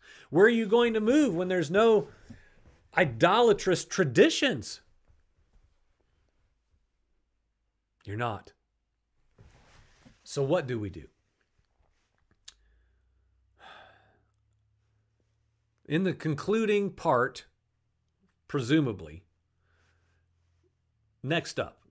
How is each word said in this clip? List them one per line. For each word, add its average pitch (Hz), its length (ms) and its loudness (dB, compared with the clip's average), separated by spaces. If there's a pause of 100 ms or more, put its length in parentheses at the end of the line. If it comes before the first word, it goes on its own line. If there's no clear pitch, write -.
(300)
Where 180 160 6
are 240 40 6
you 226 160 0
going 233 280 2
to 220 60 0
move 240 340 2
when 180 140 -4
there's 175 220 -2
no 214 380 2 (880)
idolatrous 180 880 2
traditions? 185 960 0 (3250)
You're 101 120 -12
not. 113 360 -8 (1700)
So - 200 -8
what 147 240 -2
do 123 120 -6
we 101 120 -8
do? 85 160 -18 (4000)
In 170 180 -2
the 180 80 -2
concluding 202 800 -2
part, 135 560 -2 (1000)
presumably, 113 760 -4 (2000)
next 156 360 -6
up, - 220 -10 (100)